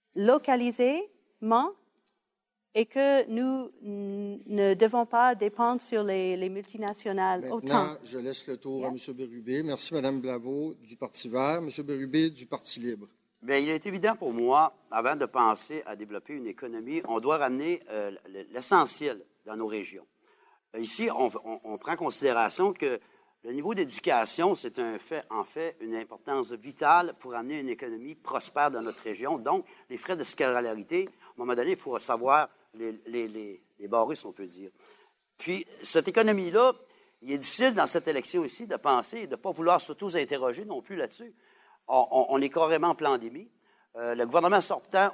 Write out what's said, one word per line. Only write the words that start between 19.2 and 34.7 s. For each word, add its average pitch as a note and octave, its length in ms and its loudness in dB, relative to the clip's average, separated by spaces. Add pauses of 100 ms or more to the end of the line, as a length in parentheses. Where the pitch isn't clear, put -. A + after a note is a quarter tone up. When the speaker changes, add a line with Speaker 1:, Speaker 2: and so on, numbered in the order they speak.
Speaker 3:
dans A2 100 -12
nos A2 120 -4
régions. G2+ 400 -10 (680)
Euh, A2+ 60 -8
ici, G3 340 -2
on, B2+ 160 2 (140)
on, A2 180 -10
on G#2+ 160 -10
prend - 140 -6
en E3 40 -2
considération C#3 760 2
que C3+ 260 -2 (460)
le A#2 80 -8
niveau D3 220 -4
d'éducation, D#3+ 800 2
c'est B2 240 -6
un A2+ 200 -4
fait, D#3 300 -8
en G#2+ 160 -4
fait, D#3+ 360 -8
une A2+ 140 -6
importance A2+ 580 -6
vitale D3 680 2
pour B2 140 -10
amener B2+ 260 -6
une C3+ 80 -6
économie A#2+ 460 -8
prospère C#3+ 560 -2
dans B2+ 100 -4
notre A#2 220 -8
région. A2+ 360 -2
Donc, A#2+ 280 0 (240)
les B2 80 -8
frais F3+ 180 -4
de D3 80 -6
scolarité, A#2+ 840 -2
à - 220 -20
un - 80 -20
moment B2 180 -2
donné, B2 180 2
il F3+ 40 0
faut B2 220 -6
savoir C3 500 2 (240)
les, A2 340 -8
les, A#2 220 -4
les, G#2 340 -14 (160)
les G2+ 100 -12
barrer, A#2 280 2
si - 80 -14
on G2+ 80 -12
peut G2 140 -12
dire. F2+ 240 -18 (680)